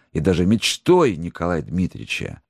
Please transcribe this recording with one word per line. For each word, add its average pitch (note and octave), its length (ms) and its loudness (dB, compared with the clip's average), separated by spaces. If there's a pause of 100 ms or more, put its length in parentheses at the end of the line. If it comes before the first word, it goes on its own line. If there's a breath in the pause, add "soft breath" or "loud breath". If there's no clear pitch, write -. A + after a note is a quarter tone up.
(120 soft breath)
и E2 80 -2
даже F2 260 2
мечтой A#2 720 2
Николая E2+ 460 -4
Дмитриевича. - 880 -6